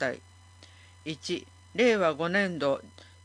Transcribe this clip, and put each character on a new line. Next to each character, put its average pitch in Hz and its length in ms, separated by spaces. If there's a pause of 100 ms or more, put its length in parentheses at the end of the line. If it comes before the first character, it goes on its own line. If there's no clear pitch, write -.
帯。 127 180 (840)
一、 160 420 (300)
令 226 200
和 165 180
五 160 140
年 185 300
度 139 240 (420)